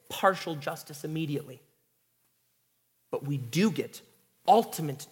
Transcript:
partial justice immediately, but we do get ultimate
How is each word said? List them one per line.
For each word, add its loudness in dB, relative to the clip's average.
partial 2
justice -8
immediately, -4
but -4
we -2
do 2
get -6
ultimate 2